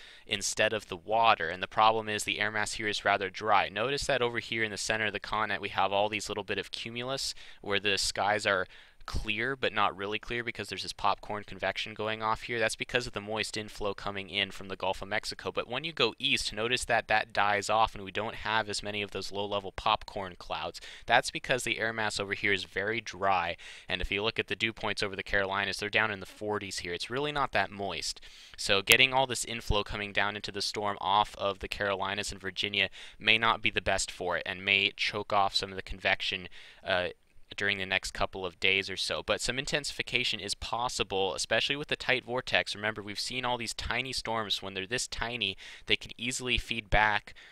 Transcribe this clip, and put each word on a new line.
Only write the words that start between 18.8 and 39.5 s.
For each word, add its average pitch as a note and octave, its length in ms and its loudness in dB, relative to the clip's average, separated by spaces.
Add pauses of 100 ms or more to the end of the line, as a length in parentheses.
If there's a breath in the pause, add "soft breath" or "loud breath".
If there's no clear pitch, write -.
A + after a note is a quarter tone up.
many G#2 200 -4
of G2 100 -6
those G2 180 -6
low-level G2+ 460 -2
popcorn G2+ 600 0
clouds. E2 440 -8 (260 loud breath)
That's A#2+ 240 6
because C3+ 320 -2
the A#2 160 -2
air A2+ 140 0
mass A2 260 0
over G2+ 160 -2
here G2+ 180 2
is F2+ 120 2
very G#2+ 360 -2
dry, F2+ 560 0 (320 loud breath)
and F#2 120 -2
if F2 100 -2
you G2+ 140 0
look A2 160 0
at - 80 -2
the G2+ 80 -2
dew A2+ 160 2
points G#2+ 320 -2
over G2 100 -2
the F#2+ 80 -4
Carolinas, G2 540 0
they're G#2 120 -4
down A2 220 4
in G2+ 80 -6
the F#2 80 -10
forties G#2 540 -4
here. F2 120 -6
It's - 160 -6
really C#3+ 220 -2
not C#3+ 220 -2
that G2 180 2
moist. G2 500 -6 (360 loud breath)
So G2+ 260 4
getting B2+ 320 6
all C3 140 4
this A#2 160 -4
inflow G#2+ 400 0
coming G#2 280 -4
down G2+ 220 2
into G#2 160 -8
the G2 100 -6
storm G2+ 400 -2
off G2+ 380 2
of G2 220 -2
the G2 80 -8
Carolinas G2+ 640 -2
and F#2+ 80 -12
Virginia G2 500 0 (300 loud breath)
may G#2+ 180 6
not A2+ 240 4
be A2+ 80 2
the G2+ 100 0
best F#2+ 300 2
for F2 280 0
it - 60 -4
and F#2+ 200 -6
may G2 320 6
choke - 360 -2
off G2 220 4
some G2 160 -2
of F#2+ 60 -10
the F#2+ 60 -4
convection, F#2+ 680 0 (360 loud breath)
uh, F2+ 260 0 (440)
during G2+ 240 0
the F#2+ 80 -4
next F#2+ 240 0
couple G2 340 -2
of E2+ 140 -8
days F#2+ 320 4
or F#2 60 -6
so. E2 260 -2
But G2+ 180 0
some B2 180 -2